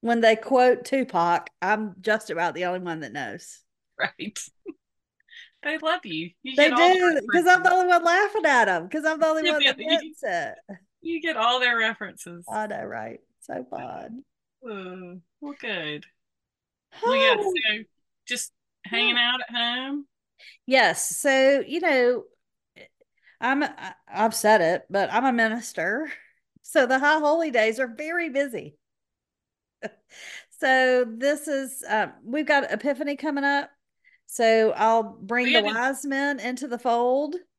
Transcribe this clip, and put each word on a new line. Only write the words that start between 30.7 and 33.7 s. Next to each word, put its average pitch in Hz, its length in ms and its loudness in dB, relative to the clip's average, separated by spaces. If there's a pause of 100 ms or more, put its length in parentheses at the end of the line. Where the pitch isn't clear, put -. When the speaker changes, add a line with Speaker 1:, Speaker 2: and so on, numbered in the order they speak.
Speaker 1:
this 277 420 -2
is, 269 420 -6
uh, 208 200 -2 (160)
we've 269 220 -4
got 285 260 2
Epiphany 277 440 -4
coming 285 280 -6
up. 285 260 -2 (560)